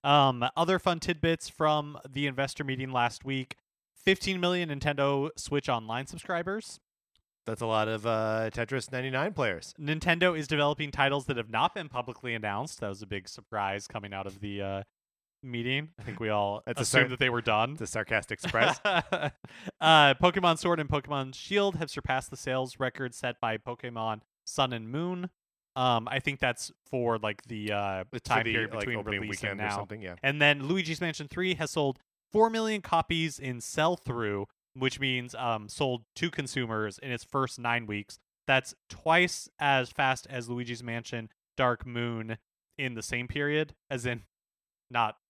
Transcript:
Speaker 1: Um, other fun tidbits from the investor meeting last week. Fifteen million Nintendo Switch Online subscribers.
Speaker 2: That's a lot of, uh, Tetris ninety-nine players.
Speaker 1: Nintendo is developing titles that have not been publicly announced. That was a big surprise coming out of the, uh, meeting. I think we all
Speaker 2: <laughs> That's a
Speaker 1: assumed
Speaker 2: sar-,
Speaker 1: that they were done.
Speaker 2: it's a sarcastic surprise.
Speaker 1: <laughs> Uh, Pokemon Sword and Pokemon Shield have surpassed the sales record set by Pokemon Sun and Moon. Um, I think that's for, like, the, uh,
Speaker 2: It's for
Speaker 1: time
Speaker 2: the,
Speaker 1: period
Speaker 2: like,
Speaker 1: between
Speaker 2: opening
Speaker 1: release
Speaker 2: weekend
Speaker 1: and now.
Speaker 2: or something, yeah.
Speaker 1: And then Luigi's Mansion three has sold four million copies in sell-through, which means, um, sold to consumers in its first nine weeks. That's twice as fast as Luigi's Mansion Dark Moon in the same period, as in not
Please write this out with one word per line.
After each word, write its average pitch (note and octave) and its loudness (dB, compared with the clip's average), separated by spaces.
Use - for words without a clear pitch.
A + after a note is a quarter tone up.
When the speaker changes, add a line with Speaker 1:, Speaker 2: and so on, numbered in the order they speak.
Speaker 1:
Um, C3+ 6
other E3+ 4
fun E3+ 2
tidbits E3 0
from D3+ 0
the C#3+ 0
investor C#3 -2
meeting C3 -4
last A#2+ 2
week. C3+ -4
Fifteen F#3+ 2
million F3 2
Nintendo C#3 2
Switch - -2
Online A#2 -2
subscribers. F3 -6
Speaker 2:
That's A2+ -6
a A#2 0
lot A2 4
of, A2 -2
uh, A2 2
Tetris A#2+ -4
ninety-nine C3 -2
players. G#2+ -2
Speaker 1:
Nintendo E3 2
is D3 -6
developing D3 2
titles C#3 2
that C3+ 0
have A2 -4
not A#2 2
been E3 -8
publicly B2 -6
announced. G#2+ -4
That G#2+ -2
was G2 -8
a G2+ -12
big F#2+ -8
surprise G2+ -6
coming G2+ -10
out F#2+ -8
of G2 -12
the, G2+ -6
uh, G2 -4
meeting. C3 -4
I G#2+ -18
think G2+ -10
we A2+ -2
all G2+ 0
Speaker 2:
<laughs> - -12
That's B2 -6
a - 2
Speaker 1:
assumed B2 4
Speaker 2:
sar-, B2 2
Speaker 1:
that B2 -6
they B2+ 4
were A#2+ -2
done. A2+ 2
Speaker 2:
it's C3 -10
a G#2 -6
sarcastic G#2+ -2
surprise. D#3 2
Speaker 1:
<laughs> E3+ 0
Uh, D3+ 10
Pokemon F3 4
Sword E3+ 2
and C#3+ -4
Pokemon C#3 -2
Shield G3+ 0
have D#3+ -6
surpassed C3+ -2
the B2+ -12
sales C3 -4
record B2+ -4
set - -6
by A2 0
Pokemon A2+ -6
Sun C3 2
and A2+ -6
Moon. F3+ -4
Um, B2 2
I C3+ 0
think C#3 -4
that's - 0
for, A#2 2
like, G#2 -4
the, G#2+ -6
uh, G2 -2
Speaker 2:
It's A#2+ -6
for B2 4
Speaker 1:
time A2+ 4
Speaker 2:
the, A2+ 0
Speaker 1:
period A2 0
Speaker 2:
like, A2 -6
Speaker 1:
between A2+ -2
Speaker 2:
opening G#2 -4
Speaker 1:
release G#2 -6
Speaker 2:
weekend G2+ -4
Speaker 1:
and G#2+ -2
now. G2+ -2
Speaker 2:
or - -4
something, G#2 -10
yeah. F2+ -10
Speaker 1:
And C#3+ 0
then C#3+ 4
Luigi's E3 -2
Mansion D#3 -6
three F#3 -2
has D3+ -4
sold C#3 0
four A3 6
million A3 0
copies E3 0
in B2+ -6
sell-through, A#2 0
which C3 0
means, B2+ -2
um, A2+ -2
sold B2 -2
to E3 -2
consumers A2+ -4
in C3+ -12
its A#2+ -8
first C3+ -2
nine A#2 -2
weeks. G#2 -8
That's C3+ 2
twice - 2
as C#3 2
fast C3 0
as A#2+ -8
Luigi's A#2+ -6
Mansion A#2 -8
Dark B2 2
Moon A#2 -4
in C3 -4
the A2 -6
same B2 -4
period, D3 0
as B2 -4
in A#2+ -2
not A#2 2